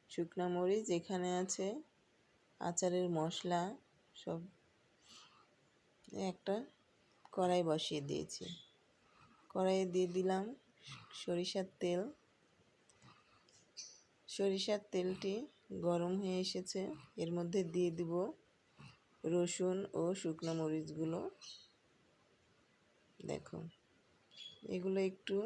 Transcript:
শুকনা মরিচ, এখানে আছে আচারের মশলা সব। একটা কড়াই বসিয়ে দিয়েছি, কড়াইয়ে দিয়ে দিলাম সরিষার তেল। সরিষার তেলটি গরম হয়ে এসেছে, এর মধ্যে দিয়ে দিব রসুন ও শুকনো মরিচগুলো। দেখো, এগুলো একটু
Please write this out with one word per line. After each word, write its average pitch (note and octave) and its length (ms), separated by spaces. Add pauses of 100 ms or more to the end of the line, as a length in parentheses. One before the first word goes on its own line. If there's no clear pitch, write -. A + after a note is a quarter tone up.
(140)
শুকনা F3 320 (100)
মরিচ, G3 300 (120)
এখানে F3+ 320 (120)
আছে F#3+ 260 (920)
আচারের F3+ 460 (100)
মশলা E3+ 440 (540)
সব। E3 240 (1900)
একটা F#3+ 240 (800)
কড়াই F3+ 280
বসিয়ে D#3 460
দিয়েছি, D#3 360 (1080)
কড়াইয়ে F#3+ 420
দিয়ে F3+ 240
দিলাম F#3 280 (760)
সরিষার F#3 460 (140)
তেল। F3+ 200 (2250)
সরিষার G3 600
তেলটি F#3 440 (520)
গরম F3 360
হয়ে F#3 240
এসেছে, F#3 360 (360)
এর E3 200
মধ্যে F3 240 (120)
দিয়ে F3+ 180
দিব E3 220 (1120)
রসুন F3 540 (160)
ও D#3+ 100 (120)
শুকনো E3 440
মরিচগুলো। D#3 600 (2000)
দেখো, - 400 (1160)
এগুলো F#3+ 240 (100)
একটু G3 260 (100)